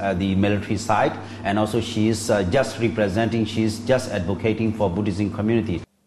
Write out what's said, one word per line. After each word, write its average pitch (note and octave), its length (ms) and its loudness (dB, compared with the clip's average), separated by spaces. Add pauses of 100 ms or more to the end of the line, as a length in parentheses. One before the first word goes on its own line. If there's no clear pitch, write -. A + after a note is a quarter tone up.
uh, F#2+ 160 0
the G2 240 0
military G2+ 400 0
side, A#2 320 2 (320)
and G2+ 160 2
also G#2+ 240 0
she G#2+ 240 0
is, A2+ 240 0
uh, G2 160 2
just C3 320 0
representing, A2 640 2
she A2 240 0
is G#2 160 -6
just B2+ 240 0
advocating G2+ 640 0
for G#2 160 0
Buddhism G2+ 400 -2
community. G#2 560 -2 (220)